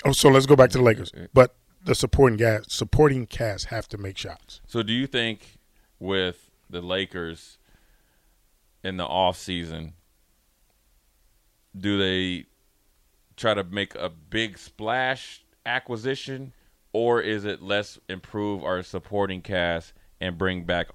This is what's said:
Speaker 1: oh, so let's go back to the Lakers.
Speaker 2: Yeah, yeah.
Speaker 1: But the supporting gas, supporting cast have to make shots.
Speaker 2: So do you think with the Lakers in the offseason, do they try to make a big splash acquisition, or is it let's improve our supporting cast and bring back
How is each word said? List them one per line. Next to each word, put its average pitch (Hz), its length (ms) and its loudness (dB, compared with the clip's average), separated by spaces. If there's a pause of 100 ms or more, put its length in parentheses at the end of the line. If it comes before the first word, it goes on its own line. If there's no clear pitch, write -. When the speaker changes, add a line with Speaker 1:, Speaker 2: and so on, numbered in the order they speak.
Speaker 1:
oh, 143 80 4
so - 160 6
let's 135 160 8
go 143 100 8
back 127 160 10
to 131 60 0
the 127 60 4
Lakers. 117 300 2
Speaker 2:
Yeah, - 100 -16
yeah. 87 100 -16
Speaker 1:
But 131 220 8 (280)
the 127 120 0
supporting 123 420 4
gas, 110 320 2
supporting 135 580 2
cast 107 380 -6
have 113 240 -8
to 104 80 -12
make 95 200 -12
shots. - 500 -14
Speaker 2:
So 117 160 -4
do 107 100 -2
you 131 120 0
think 117 520 -6 (420)
with 92 500 -4 (200)
the 87 120 -10
Lakers 90 760 -8 (1300)
in 95 140 -8
the 87 80 -6
offseason, 85 840 -2 (1900)
do 101 200 0
they 92 480 -2 (920)
try 110 180 0
to 101 100 0
make 95 320 -6
a 87 140 -6
big 92 480 -8
splash 127 840 -6 (220)
acquisition, 131 880 -8 (400)
or 117 280 2
is 104 240 -4
it 101 160 -8
let's 101 380 -6 (100)
improve 101 540 -8
our 90 200 -4
supporting 95 580 -6
cast 87 520 -4 (260)
and 90 180 -6
bring 90 260 -2
back 87 320 -2